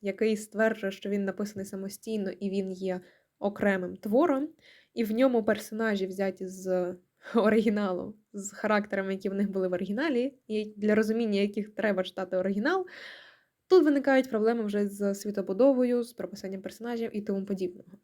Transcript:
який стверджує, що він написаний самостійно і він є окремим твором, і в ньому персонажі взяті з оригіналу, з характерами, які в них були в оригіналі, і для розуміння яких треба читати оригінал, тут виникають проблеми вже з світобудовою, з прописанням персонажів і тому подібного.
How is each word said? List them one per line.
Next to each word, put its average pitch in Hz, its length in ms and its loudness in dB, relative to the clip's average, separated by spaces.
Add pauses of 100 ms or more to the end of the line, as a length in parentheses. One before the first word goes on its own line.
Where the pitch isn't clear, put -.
який 208 360 0
стверджує, 214 540 0
що 196 180 -8
він 202 160 0
написаний 196 400 -6
самостійно 196 640 -6
і 202 200 -4
він 190 220 -2
є 185 300 -4 (380)
окремим 190 580 -2
твором, 269 520 2 (440)
і 233 100 -2
в 214 80 -2
ньому 240 320 4
персонажі 208 640 -2
взяті 190 400 -4
з 185 480 -2 (400)
оригіналу, 208 800 2 (180)
з 202 180 -10
характерами, 202 640 0
які 190 160 -4
в 196 40 -6
них 196 180 0
були 185 160 0
в 180 60 0
оригіналі, 240 600 -2 (140)
і 214 300 -4
для 208 180 2
розуміння 214 460 2
яких 202 280 -2
треба 196 340 0
читати 185 340 -4
оригінал, 226 500 0 (800)
тут 370 160 10
виникають 269 460 4
проблеми 226 340 2
вже 208 240 0
з 202 280 -2
світобудовою, 240 880 2
з 233 100 -12
прописанням 190 480 -10
персонажів 226 560 -8
і 202 40 -4
тому 196 240 -4
подібного. 185 440 -6 (140)